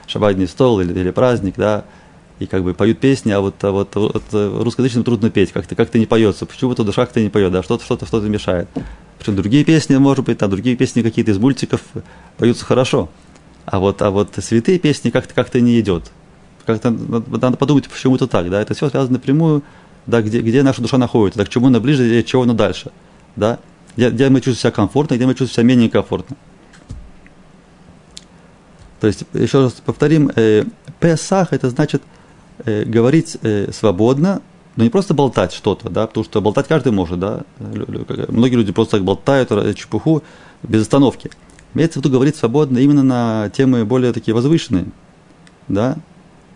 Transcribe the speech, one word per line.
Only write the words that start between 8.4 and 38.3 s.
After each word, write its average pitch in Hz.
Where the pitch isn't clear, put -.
Причем 107
другие 110
песни, 151
может 135
быть, 120
да, 107
другие 101
песни 127
какие-то 110
из 98
мультиков 127
поются 113
хорошо, 120
а 95
вот, 98
а 101
вот 101
святые 117
песни 147
как-то, -
как-то 123
не 120
идет. 98
Как-то 113
надо, 110
надо 123
подумать, 139
почему 131
это 127
так, 90
да, 101
это 107
все 151
связано 131
напрямую, 147
да, 117
где, 107
где 113
наша 135
душа 131
находится, 117
да, 101
к -
чему 123
она 123
ближе, 123
и 117
от 113
чего 127
она 120
дальше, 101
да, 107
где, 123
где 123
мы 131
чувствуем 120
себя -
комфортно, 135
где 120
мы 131
чувствуем 120
себя 127
менее 117
комфортно. 98
То 110
есть, 98
еще 120
раз 120
повторим, 147
э, 107
«Песах» — 170
это 131
значит 143
э, 107
говорить, 123
э, 104
свободно, 123
но 113
не 117
просто 185
болтать 120
что-то, -
да, 104
потому 110
что -
болтать 104
каждый 135
может, 90
да. 104
Лю-, 107
лю-, 113
как, -
многие 123